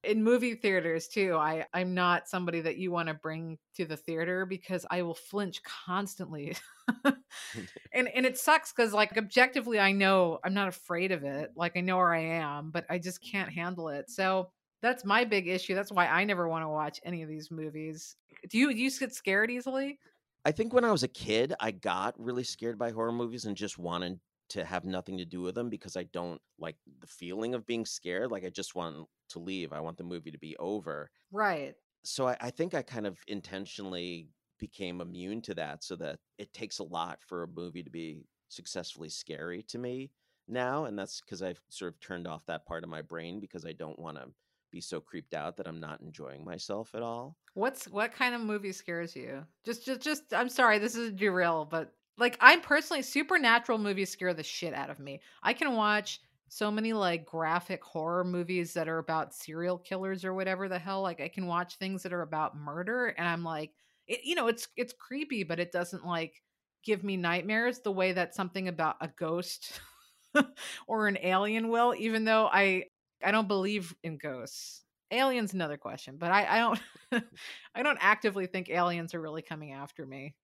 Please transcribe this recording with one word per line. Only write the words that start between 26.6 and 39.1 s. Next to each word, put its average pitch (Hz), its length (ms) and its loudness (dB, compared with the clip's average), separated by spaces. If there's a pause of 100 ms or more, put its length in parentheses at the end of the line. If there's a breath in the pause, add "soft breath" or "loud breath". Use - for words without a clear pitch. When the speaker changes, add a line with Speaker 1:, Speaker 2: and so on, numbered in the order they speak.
Speaker 2:
the 65 80 -20
feeling 107 480 -6
of 113 120 -6
being 117 200 -2
scared. 95 440 -4
Like, 95 140 -6
I 92 60 -6
just - 240 -8
want 80 340 -6 (220)
to - 80 -12
leave. 85 340 -6
I 76 80 -6
want 82 160 -8
the 87 80 -12
movie 85 260 -8
to 73 80 -16
be 78 200 -14
over. 82 520 -6 (200)
Speaker 1:
Right. 180 460 -2 (280)
Speaker 2:
So 131 240 0
I, 123 120 0
I 120 100 -6
think 175 240 -2
I 139 80 0
kind 113 240 -6
of 92 220 -6
intentionally 90 1040 -8 (280)
became 90 420 -8
immune 90 420 -8
to 95 120 -8
that 78 300 -8
so 90 120 -8
that 80 240 -8 (180)
it 104 140 -14
takes - 260 -10
a 98 60 -8
lot 85 380 -6
for 87 200 -8
a 85 60 -8
movie 85 340 -10
to 76 80 -14
be 80 360 -12 (220)
successfully 85 600 -10
scary 82 560 -10